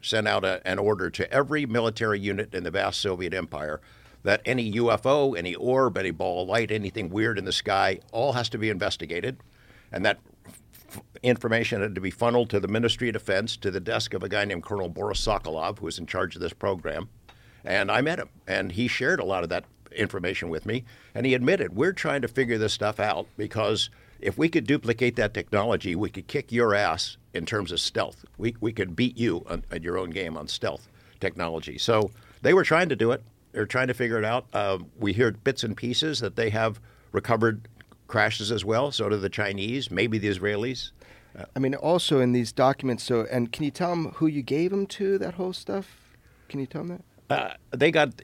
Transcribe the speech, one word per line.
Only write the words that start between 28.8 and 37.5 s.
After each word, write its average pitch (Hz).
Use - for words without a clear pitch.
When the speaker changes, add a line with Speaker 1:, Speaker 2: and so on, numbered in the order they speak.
Speaker 1:
beat 123
you 101
on, 87
at 82
your 87
own 92
game 82
on 76
stealth -
technology." 82
So 110
they 147
were 185
trying 165
to 127
do 113
it. -
They're 107
trying 127
to 120
figure 117
it 107
out. 120
Uh, 98
we 101
hear 113
bits -
and 107
pieces 123
that 101
they 113
have 110
recovered 110